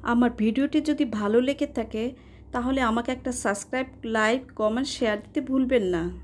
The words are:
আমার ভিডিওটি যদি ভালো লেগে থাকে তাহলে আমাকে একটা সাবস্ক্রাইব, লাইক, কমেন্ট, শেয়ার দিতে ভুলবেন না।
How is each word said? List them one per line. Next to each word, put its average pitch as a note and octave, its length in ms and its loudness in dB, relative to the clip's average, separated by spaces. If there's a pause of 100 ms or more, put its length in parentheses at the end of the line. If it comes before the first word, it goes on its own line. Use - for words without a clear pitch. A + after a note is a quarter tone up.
(120)
আমার A#3+ 200 4 (100)
ভিডিওটি C4+ 380 2 (100)
যদি D4 160 2 (140)
ভালো G#3+ 280 4
লেগে C#4 200 -2 (100)
থাকে A3 260 -4 (480)
তাহলে B3+ 280 0 (120)
আমাকে A#3 260 0
একটা B3+ 140 -6 (120)
সাবস্ক্রাইব, B3+ 440 -2 (280)
লাইক, A3 260 2 (180)
কমেন্ট, A3+ 360 0
শেয়ার G#3+ 280 0
দিতে - 160 -6 (100)
ভুলবেন C4 360 2 (100)
না। E3 80 0 (200)